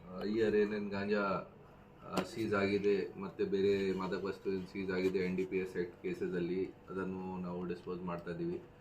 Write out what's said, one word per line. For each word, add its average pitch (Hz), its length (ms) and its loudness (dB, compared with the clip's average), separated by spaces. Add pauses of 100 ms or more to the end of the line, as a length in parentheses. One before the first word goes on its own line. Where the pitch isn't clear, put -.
(100)
ಆ, 92 120 -10
ಇಯರ್ 107 340 2
ಏನೇನ್ 104 340 2
ಗಾಂಜಾ, 101 320 0 (880)
ಆ, 92 60 -2 (180)
ಸೀಸ್ 107 200 -2
ಆಗಿದೆ, 98 680 2
ಮತ್ತೆ 98 240 -2
ಬೇರೆ 98 540 4
ಮಾದಕ 92 260 -2
ವಸ್ತು 98 260 -2
ಏನ್ 95 160 0
ಸೀಸ್ 95 240 -4
ಆಗಿದೆ 92 280 4
ಎನ್ 92 180 0
ಡಿ 92 80 2
ಪಿ 95 120 -2
ಎಸ್ 92 200 -2
ಆಕ್ಟ್ 87 260 -4
ಕೇಸಸ್ 90 320 -2
ಅಲ್ಲಿ, 90 320 0
ಅದನ್ನು 92 760 -6
ನಾವು 90 240 -6
ಡಿಸ್ಪೋಸ್ 87 360 -6
ಮಾಡ್ತಾ 87 280 -6
ಇದೀವಿ. 85 300 -4 (200)